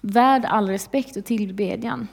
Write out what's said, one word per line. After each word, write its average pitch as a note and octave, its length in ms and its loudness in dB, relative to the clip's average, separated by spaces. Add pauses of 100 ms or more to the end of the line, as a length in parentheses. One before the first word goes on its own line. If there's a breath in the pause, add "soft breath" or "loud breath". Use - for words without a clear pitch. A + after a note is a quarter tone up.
Värd A#3+ 440 4
all G#3 220 2
respekt G3 500 -4
och G3+ 80 -10
tillbedjan G#3 880 -4